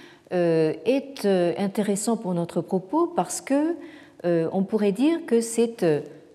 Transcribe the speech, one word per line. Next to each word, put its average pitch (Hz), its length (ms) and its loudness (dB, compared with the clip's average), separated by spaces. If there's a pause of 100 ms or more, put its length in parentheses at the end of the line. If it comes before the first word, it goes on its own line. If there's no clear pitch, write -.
(320)
euh, 165 420 2 (100)
est, 269 400 -2
euh, 180 320 2
intéressant 202 600 -2
pour 185 160 -4
notre 170 260 -2
propos 196 460 0
parce - 340 -4
que, 302 360 0 (500)
euh, 165 260 2
on 196 100 2
pourrait 208 300 0
dire 320 340 2
que 233 140 4
c'est, 226 420 0
euh, 151 180 4 (340)